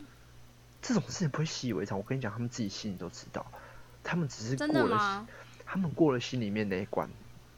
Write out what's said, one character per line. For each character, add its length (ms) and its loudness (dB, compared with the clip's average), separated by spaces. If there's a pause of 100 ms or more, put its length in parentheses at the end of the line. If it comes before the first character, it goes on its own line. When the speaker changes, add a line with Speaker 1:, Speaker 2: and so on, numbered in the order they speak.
(800)
Speaker 1:
这 140 0
种 140 6
事 100 -6
情 100 2
不 100 0
会 60 2
习 240 -2
以 40 2
为 120 2
常， 140 -2
我 60 -4
跟 120 0
你 60 -2
讲， 100 -2
他 60 -6
们 100 0
自 140 -4
己 60 0
心 240 -4
里 40 -6
都 140 -6
知 220 -14
道， 120 -4 (580)
他 140 0
们 120 2
只 200 -6
是 80 2
过 100 0
了 60 2
Speaker 2:
真 20 4
的 120 8
吗？ 400 2 (400)
Speaker 1:
他 100 -4
们 140 2
过 220 6
了 80 4
心 200 -2
里 100 2
面 180 2
那 120 2
一 60 -2
关， 240 0 (480)